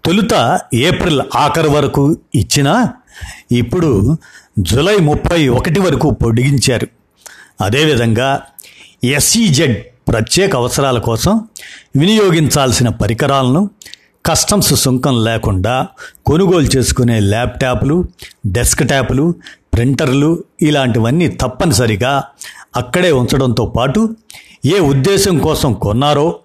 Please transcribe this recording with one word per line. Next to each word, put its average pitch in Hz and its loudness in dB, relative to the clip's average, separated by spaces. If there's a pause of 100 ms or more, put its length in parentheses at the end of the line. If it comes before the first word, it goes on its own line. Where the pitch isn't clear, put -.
తొలుత 180 0 (140)
ఏప్రిల్ 143 0 (140)
ఆఖరు 147 0
వరకు 143 0 (180)
ఇచ్చినా 147 0 (640)
ఇప్పుడు 120 0 (400)
జూలై 139 0
ముప్పై 151 0
ఒకటి 123 0
వరకు 156 0
పొడిగించారు. 123 0 (720)
అదేవిధంగా 123 0 (600)
ఎస్ఈజెడ్ 143 0 (240)
ప్రత్యేక 139 0
అవసరాల 123 0
కోసం 160 0 (560)
వినియోగించాల్సిన 151 2
పరికరాలను 135 0 (560)
కస్టమ్స్ 165 0
సుంకం 127 0
లేకుండా 113 -2 (380)
కొనుగోలు 170 2
చేసుకునే 120 2
ల్యాప్‌టాప్లు, 123 0 (420)
డెస్క్‌టాప్లు, 131 0 (400)
ప్రింటర్లు 139 0 (180)
ఇలాంటివన్నీ 135 2
తప్పనిసరిగా 127 -2 (520)
అక్కడే 175 0
ఉంచడంతో 123 0
పాటు 214 -2 (500)
ఏ 180 2
ఉద్దేశం 175 2
కోసం 147 0
కొన్నారో 143 0